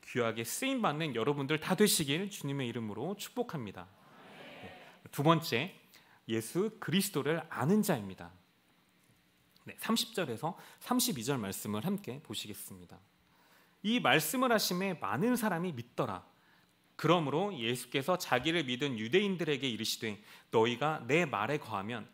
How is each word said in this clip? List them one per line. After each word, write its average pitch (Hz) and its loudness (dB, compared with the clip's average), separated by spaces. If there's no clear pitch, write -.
귀하게 117 0
쓰임받는 165 0
여러분들 143 0
다 185 0
되시길 196 4
주님의 139 -4
이름으로 117 -4
축복합니다. 117 -6
네, - -18
두 143 -2
번째, 143 4
예수 165 0
그리스도를 151 0
아는 185 2
자입니다. 98 -2
네, - -14
삼십 - -2
절에서 156 -4
삼십이 233 0
절 135 0
말씀을 104 -4
함께 151 -4
보시겠습니다. 95 -12
"이 233 2
말씀을 160 4
하심에 190 2
많은 143 2
사람이 180 0
믿더라. 117 -4
그러므로 165 2
예수께서 127 0
자기를 151 0
믿은 127 -2
유대인들에게 156 0
이르시되, 110 -4
너희가 120 2
내 160 4
말에 117 -2
거하면 107 -6